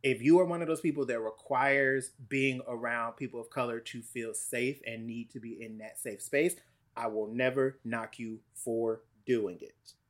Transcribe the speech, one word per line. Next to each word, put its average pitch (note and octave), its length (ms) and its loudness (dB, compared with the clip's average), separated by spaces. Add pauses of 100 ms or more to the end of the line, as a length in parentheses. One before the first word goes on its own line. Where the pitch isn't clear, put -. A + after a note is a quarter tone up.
if A#2+ 200 2
you D#3+ 180 10
are F3+ 40 6
one E3+ 180 -2
of D#3 60 -2
those D#3+ 120 0
people C#3+ 260 0
that A#2+ 140 -2
requires C3+ 920 2 (160)
being C3+ 380 0
around A#2 480 -2
people A#2+ 260 -8
of A2+ 100 -12
color A#2+ 300 -2
to A#2+ 220 -12
feel A2+ 300 -8
safe B2+ 540 -2
and A2+ 200 -8
need A#2 240 -8
to C3 100 -12
be A2+ 120 -12 (100)
in A2 160 -12
that G#2+ 200 -12
safe G#2 240 -8
space, E3 320 2 (420)
I A#2 120 -2
will G#2+ 180 0
never B2+ 580 2
knock A2+ 340 -6
you A2 220 -8 (140)
for A2+ 480 -2 (240)
doing G#2+ 340 0
it. - 320 -20 (180)